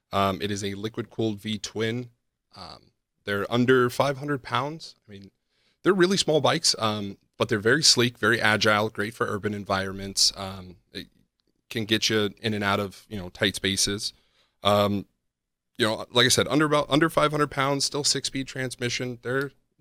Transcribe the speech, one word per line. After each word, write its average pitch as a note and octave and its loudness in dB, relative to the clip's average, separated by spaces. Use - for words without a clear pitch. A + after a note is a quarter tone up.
Um, G2 0
it G2+ -4
is G2+ -6
a G2+ -6
liquid-cooled A2 -6
V-twin. A2+ -6
Um, - -20
they're G2+ -4
under B2 4
five C3+ 0
hundred C#3+ -6
pounds. C#3+ -6
I - -20
mean, G2 -20
they're F3 4
really F#3+ 4
small D#3 2
bikes, C3+ 2
um, G#2 -4
but A2 0
they're A2+ 0
very A#2+ 2
sleek, A#2+ 4
very G#2+ 2
agile, G#2+ 2
great G#2+ -6
for A#2+ -2
urban G#2 -4
environments. G2 -2
Um, F#2+ -12
it - -14
can A2 -4
get G#2+ 2
you G#2 2
in A2 -2
and G#2 -4
out G2+ 2
of, G2+ -6
you G#2+ -12
know, F2+ -12
tight - 0
spaces. G2+ -2
Um, G2+ 2
you A#2 0
know, G#2+ -2
like A#2+ 4
I B2+ 4
said, A2 2
under D3 2
about, D3 0
under D#3 2
five D3+ 2
hundred D3 0
pounds, C#3 -2
still C#3+ -4
six-speed C3+ -2
transmission. B2 -6
They're, C3+ -4